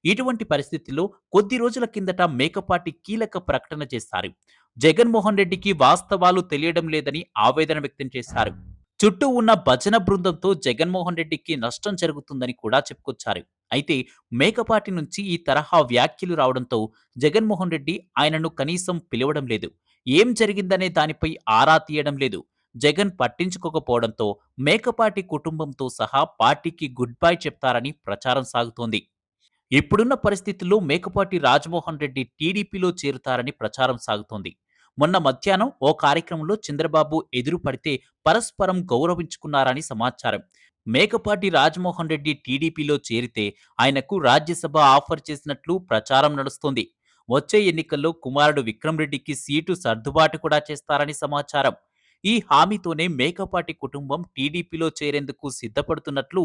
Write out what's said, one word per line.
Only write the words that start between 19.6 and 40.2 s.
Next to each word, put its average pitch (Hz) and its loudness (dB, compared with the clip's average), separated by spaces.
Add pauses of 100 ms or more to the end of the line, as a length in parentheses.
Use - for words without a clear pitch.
ఏం 185 4 (100)
జరిగిందనే 190 0
దానిపై 160 -2 (280)
ఆరా 151 6 (120)
తీయడం 147 -2
లేదు. 120 -2 (340)
జగన్ 151 0 (100)
పట్టించుకోకపోవడంతో 127 -2 (320)
మేకపాటి 214 0
కుటుంబంతో 156 -8
సహా 123 -2 (200)
పార్టీకి 147 0 (120)
గుడ్ 120 -4
బై 170 6
చెప్తారని 131 -2 (160)
ప్రచారం 127 -2
సాగుతోంది. 117 -2 (720)
ఇప్పుడున్న 208 2
పరిస్థితుల్లో 196 0 (140)
మేకపాటి 185 -2
రాజమోహన్ 147 0
రెడ్డి 135 -6 (160)
టీడీపీలో 185 -2 (120)
చేరుతారని 131 -4
ప్రచారం 127 -2
సాగుతోంది. 104 -8 (460)
మొన్న 165 2
మధ్యాహ్నం 196 0 (140)
ఓ 143 6 (140)
కార్యక్రమంలో 160 0 (120)
చంద్రబాబు 151 0 (160)
ఎదురు 139 -2
పడితే 139 -4 (340)
పరస్పరం 185 2 (140)
గౌరవించుకున్నారని 147 0
సమాచారం. 117 -4 (440)